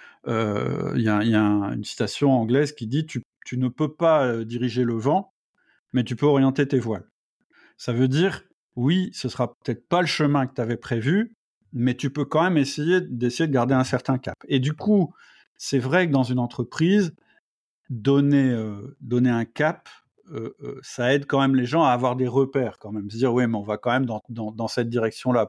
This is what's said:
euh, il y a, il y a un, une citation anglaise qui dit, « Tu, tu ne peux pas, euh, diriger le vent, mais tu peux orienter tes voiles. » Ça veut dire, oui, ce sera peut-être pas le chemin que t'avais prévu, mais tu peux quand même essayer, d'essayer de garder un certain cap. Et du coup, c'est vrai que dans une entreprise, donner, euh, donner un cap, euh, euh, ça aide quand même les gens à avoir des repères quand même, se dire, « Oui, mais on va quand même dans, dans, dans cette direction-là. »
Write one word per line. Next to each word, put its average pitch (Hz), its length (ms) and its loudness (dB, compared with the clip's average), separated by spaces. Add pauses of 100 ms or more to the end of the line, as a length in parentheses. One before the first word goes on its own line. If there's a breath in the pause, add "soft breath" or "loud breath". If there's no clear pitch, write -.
(260 loud breath)
euh, 107 720 -2
il 123 60 2
y 110 60 0
a, 104 140 2
il 117 80 2
y 110 40 4
a 107 80 4
un, 104 300 2
une 113 120 -6
citation - 480 0
anglaise 131 400 2
qui 117 140 -10
dit, « 147 200 -4
Tu, 127 160 -8 (240)
tu 127 100 -8
ne 127 120 0
peux 151 260 -4
pas, 156 320 4
euh, 113 180 -2
diriger 117 400 -2
le 117 140 0
vent, 151 340 0 (640)
mais 123 100 2
tu 123 120 -6
peux 143 100 0
orienter 135 420 2
tes 135 100 2
voiles. » 110 300 -6 (680 soft breath)
Ça - 180 -6
veut 127 140 2
dire, 160 340 0 (340)
oui, 170 380 0
ce - 160 -6
sera - 240 -4 (100)
peut-être - 240 -8
pas 175 140 2
le 170 40 0
chemin 143 400 0
que 131 80 -8
t'avais 117 220 -4
prévu, 151 560 -2 (400)
mais 123 240 0
tu 135 140 -4
peux 143 160 -4
quand 156 160 2
même 175 160 2
essayer, 151 420 0
d'essayer 123 460 -2
de 147 60 -2
garder 127 220 2
un 131 100 2
certain 127 340 -2
cap. - 160 -10 (140)
Et 139 120 2
du 147 140 -2
coup, 202 400 2 (420 soft breath)
c'est - 220 -2
vrai 151 280 2
que 156 60 0
dans 135 100 4
une 123 160 -2
entreprise, 160 760 0 (720 soft breath)
donner, 139 640 2
euh, 110 500 -6
donner 123 300 2
un 117 160 0
cap, 156 420 -4 (440)
euh, 113 300 -10
euh, 123 200 -12
ça 127 320 -2
aide 143 120 -2
quand 139 140 2
même 135 160 4
les 123 100 2
gens 156 160 2
à 139 80 4
avoir 123 260 2
des 127 120 0
repères 131 500 0
quand 104 140 -14
même, 101 180 -8
se 110 60 -12
dire, « 123 180 2
Oui, 123 120 2
mais 113 100 -2
on 101 80 -6
va 107 140 -4
quand 120 120 -4
même 131 160 2
dans, 110 220 -6
dans, 110 240 -8
dans 110 160 -6
cette 117 220 -2
direction-là. » 113 580 0